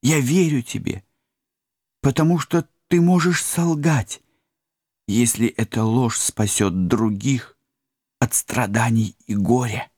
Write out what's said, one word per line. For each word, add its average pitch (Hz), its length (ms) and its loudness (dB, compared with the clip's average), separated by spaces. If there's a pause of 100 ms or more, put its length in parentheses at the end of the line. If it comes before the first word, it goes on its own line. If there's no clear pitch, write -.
Я 151 180 2
верю 147 420 2
тебе, - 420 -8 (960)
потому 160 380 2
что - 300 -2 (200)
ты 175 120 4
можешь 175 420 2
солгать, 160 800 -2 (840)
если 113 420 0
эта 110 360 -4
ложь 117 340 0
спасёт 98 680 -2
других 110 720 -2 (600)
от - 160 -2
страданий 113 800 -2 (100)
и 107 80 -4
горя. 113 640 0